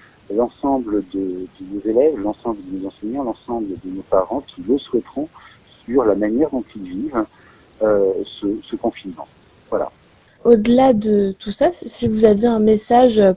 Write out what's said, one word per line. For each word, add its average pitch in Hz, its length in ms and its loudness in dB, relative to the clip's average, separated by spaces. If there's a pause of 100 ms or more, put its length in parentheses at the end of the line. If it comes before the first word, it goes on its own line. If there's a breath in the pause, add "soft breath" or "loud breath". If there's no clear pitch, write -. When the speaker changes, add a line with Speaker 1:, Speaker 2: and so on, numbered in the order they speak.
(340 soft breath)
Speaker 1:
l'ensemble 120 680 -2 (100)
de, 92 320 -6 (160)
de 92 100 -14
nos 101 100 -6
élèves, 123 380 2
l'ensemble 104 460 -6
de 92 140 -8
nos 95 80 -8
enseignants, 113 360 -8
l'ensemble 117 440 -8 (180)
de 90 60 -12
nos 95 100 -10
parents 107 400 -2
qui - 260 -18
le 135 120 2
souhaiteront - 500 -6 (560 soft breath)
sur 120 200 0
la 104 100 2
manière 110 340 0
dont 254 140 -4 (120)
ils 214 60 -14
vivent, 277 440 -6 (580 soft breath)
euh, 101 300 2 (120)
ce, - 220 -8 (160)
ce - 120 -10
confinement. - 520 -8 (420)
Voilà. 85 220 -4 (520 soft breath)
Speaker 2:
Au-delà 240 500 4
de 208 440 0
tout - 140 -12
ça, 302 200 0
si, - 160 -12
si 233 200 -6
vous 220 180 2
aviez 214 220 4
un 226 120 2
message 220 600 4 (160)